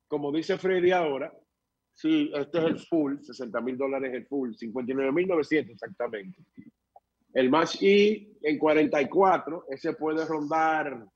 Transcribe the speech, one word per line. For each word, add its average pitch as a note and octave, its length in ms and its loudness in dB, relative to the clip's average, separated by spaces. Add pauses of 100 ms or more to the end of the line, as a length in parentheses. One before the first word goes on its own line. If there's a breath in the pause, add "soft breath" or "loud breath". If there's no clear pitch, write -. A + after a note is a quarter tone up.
como C#3+ 240 -4
dice D#3+ 260 -2
Freddy F3+ 320 2
ahora, D#3+ 420 0 (640)
sí, D#3 400 0
este D3 240 -4
es D#3+ 60 2
el D#3+ 160 0
full, C#3+ 400 -2
sesenta A#2 400 -8
mil B2+ 160 -4
dólares C3+ 360 -4
el B2 140 -8
full, B2+ 280 -4
cincuenta A#2 360 -8
y C3 60 -2
nueve C3+ 160 0
mil F3+ 160 0
novecientos D3 460 0
exactamente. A2+ 680 -10 (920)
El C3 180 2
Max D#3+ 300 2
E G3+ 520 4 (100)
en D3+ 160 -2
cuarenta D3+ 420 4
y C3+ 80 0
cuatro, F3 600 2
ese D3 240 -6
puede D#3 320 -4
rondar D3+ 920 -2